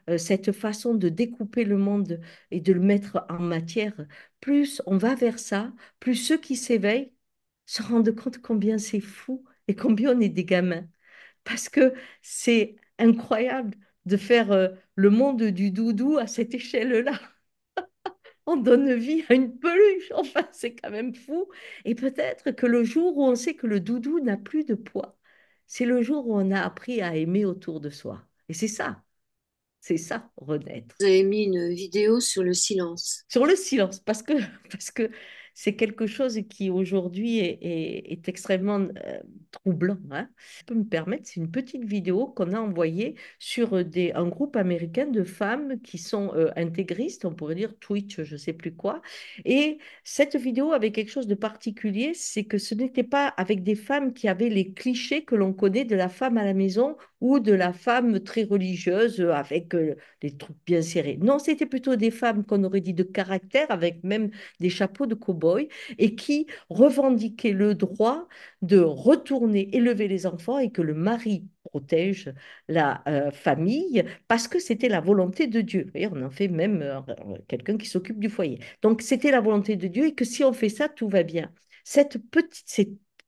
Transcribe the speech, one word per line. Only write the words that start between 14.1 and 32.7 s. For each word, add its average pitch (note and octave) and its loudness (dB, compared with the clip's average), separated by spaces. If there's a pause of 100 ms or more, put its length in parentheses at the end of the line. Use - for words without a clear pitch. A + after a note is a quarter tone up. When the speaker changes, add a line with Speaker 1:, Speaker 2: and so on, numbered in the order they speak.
Speaker 1:
faire, G#3+ 4
euh, F#3+ 6 (260)
le G3 6
monde A#3+ 4
du G3+ 0
doudou A#3 0
à A3+ -2
cette A#3 -4
échelle-là. B3 0 (580)
<laughs> - -12
On D#4+ 2
donne B3+ 6
vie D4 -2
à A#3+ 8
une B3+ 2
peluche, F#4 4
enfin, - -2
c'est A#3 -8
quand - -12
même A3+ -6
fou. F4 -6 (360)
Et A#3 -2
peut-être C4 -4
que - -2
le A#3+ 4
jour D#4+ 2
où C#4+ 4
on B3+ 6
sait A#3+ -4
que B3 -8
le G#3 0
doudou A#3+ -2
n'a G#3+ -2
plus D4+ -4
de A3+ -2
poids, - -10 (480)
c'est - -4
le B3 2
jour B3+ -2
où A3 -2
on F#3+ 2
a G3 0
appris G#3+ -6
à E3+ -4
aimer F3 0
autour F3 -4
de D3 -8
soi. G#2 -14 (220)
Et E3 -8
c'est G#3+ -4
ça, D3+ -8 (760)
c'est E3 -2
ça, - -10
renaître. C3+ -10
Speaker 2:
Vous G3 2
avez F#3+ 8
mis G#3 2
une F3 0
vidéo G#3 2
sur F#3+ -2
le F3+ 2
silence. F3 -2